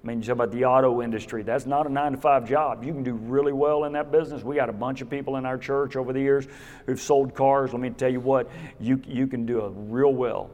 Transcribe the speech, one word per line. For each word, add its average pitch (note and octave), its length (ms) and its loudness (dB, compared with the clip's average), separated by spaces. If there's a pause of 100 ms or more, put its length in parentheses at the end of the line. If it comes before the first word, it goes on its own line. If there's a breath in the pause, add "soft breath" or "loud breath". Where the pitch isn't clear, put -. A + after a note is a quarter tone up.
I A2+ 60 -10
mean, A#2 120 -4
you G#2+ 40 -6
talk A#2+ 80 -4
about A#2+ 220 0
the B2 100 0
auto B2+ 380 4
industry. A2 420 -6
That's A#2 220 -2
not C#3+ 220 0
a - 20 -6
nine-to-five C#3 580 2
job. B2+ 380 0
You D#3+ 80 -6
can C#3 100 -6
do B2 120 -4
really C3 360 0
well D3 320 2
in D3 80 -4
that D3 220 -4
business. D3 320 0
We C#3+ 100 -4
got B2 140 2
a A2 40 -6
bunch B2+ 280 -6
of B2 80 -12
people C#3 260 -6
in C3 100 -4
our C3 120 -4
church C#3 400 -2
over C3 160 -4
the C3+ 80 0
years C#3 260 4 (380 loud breath)
who've C3+ 160 -2
sold C#3 340 4
cars. C3+ 380 4
Let A#2+ 80 -4
me B2+ 80 -2
tell B2+ 200 0
you B2+ 120 -2
what, B2+ 280 2 (300 loud breath)
you, C3 260 2
you C3 220 -2
can A#2+ 180 -4
do A#2 140 0
a G2+ 100 -4
real A2 440 2
well B2 400 -2